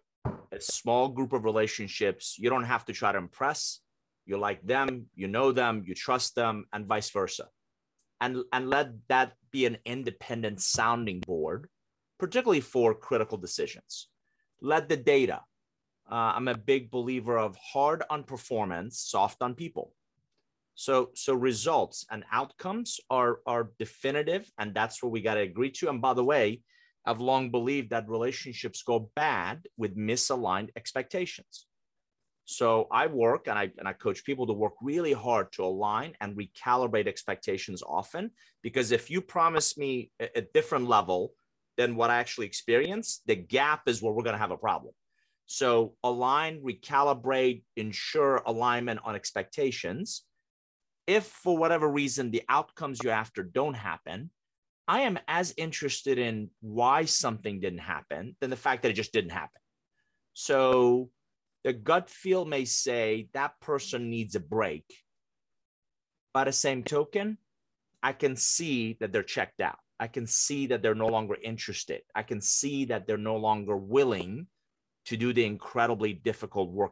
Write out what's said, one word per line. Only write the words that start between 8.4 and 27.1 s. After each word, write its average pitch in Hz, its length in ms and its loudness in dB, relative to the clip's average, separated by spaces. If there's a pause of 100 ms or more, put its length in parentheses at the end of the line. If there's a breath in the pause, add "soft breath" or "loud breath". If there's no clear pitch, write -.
and 127 180 -2
let 139 200 2 (180)
that 131 280 4 (160)
be 131 140 2
an 117 200 0
independent 117 760 -6
sounding 113 640 0
board, 90 480 -4 (500)
particularly 208 400 2
for 120 340 4
critical 110 440 -2
decisions. - 720 -8 (500)
Let 147 300 0
the 160 80 2
data. 131 460 4 (640)
Uh, 113 260 0
I'm 123 120 -2
a 120 100 -2
big 123 320 0
believer 120 480 -2
of 107 200 -2
hard 151 520 0
on 147 140 -6
performance, 107 760 -6
soft - 420 -2
on 123 140 -4
people. - 380 -10 (800)
So, 127 420 2
so - 180 0
results 123 760 0
and 107 220 -10
outcomes 190 680 -4 (100)
are, 123 360 2
are 117 320 -2
definitive, 151 800 -2
and 107 160 -4
that's 110 300 -2
what 123 80 -2
we 113 100 -2
gotta 107 200 2
agree 101 300 -2
to. 160 180 -2
And 127 120 -2
by 127 120 2
the 123 100 2
way, 120 380 2 (440 soft breath)
I've 113 140 0